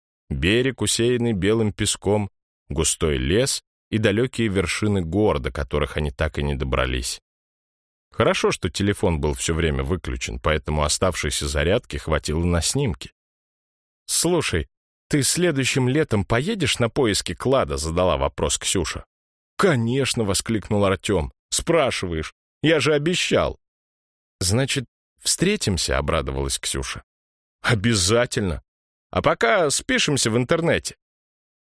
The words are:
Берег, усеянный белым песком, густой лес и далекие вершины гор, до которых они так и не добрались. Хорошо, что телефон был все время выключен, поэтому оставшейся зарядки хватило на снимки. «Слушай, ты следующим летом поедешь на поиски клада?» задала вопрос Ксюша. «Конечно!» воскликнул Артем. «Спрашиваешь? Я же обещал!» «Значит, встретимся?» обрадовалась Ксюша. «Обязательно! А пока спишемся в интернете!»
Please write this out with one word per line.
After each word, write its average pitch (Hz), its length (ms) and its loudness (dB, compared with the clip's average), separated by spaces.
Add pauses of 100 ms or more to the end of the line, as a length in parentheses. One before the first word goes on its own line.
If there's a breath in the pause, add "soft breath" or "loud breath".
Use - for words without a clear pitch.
(300)
Берег, 107 500 0
усеянный 117 520 0
белым 104 400 2
песком, 101 580 -2 (380)
густой 73 480 0
лес 87 460 0 (280)
и 110 80 0
далекие 113 480 2
вершины 98 560 0
гор, 85 380 2
до 64 100 -4
которых 73 460 -4
они 76 160 -2
так - 260 -4
и 73 60 -2
не 71 100 -2
добрались. 65 640 -4 (920)
Хорошо, 185 400 0
что - 180 -4
телефон 98 500 0
был 73 140 0
все 82 200 -2
время 76 280 0
выключен, 64 560 -6
поэтому 76 460 0
оставшейся 76 640 -2
зарядки 76 480 -2
хватило 78 480 -2
на 87 160 2
снимки. - 520 -4 (920)
«Слушай, 147 640 0 (400)
ты 147 140 2
следующим 135 680 2
летом 131 360 0
поедешь 156 540 -2
на 117 100 2
поиски 107 460 0
клада?» 107 420 0
задала 82 400 2
вопрос 71 420 -2
Ксюша. - 460 -2 (520)
«Конечно!» 123 680 2
воскликнул 101 600 0
Артем. 95 480 0 (180)
«Спрашиваешь? 101 840 0 (280)
Я 156 180 4
же 151 140 2
обещал!» 147 640 0 (840)
«Значит, 117 460 0 (360)
встретимся?» 107 760 0
обрадовалась 69 600 -2
Ксюша. - 440 -6 (600)
«Обязательно! 107 1000 0 (480)
А 90 120 -2
пока 170 480 2
спишемся 151 600 0
в 110 60 0
интернете!» 156 600 0 (680)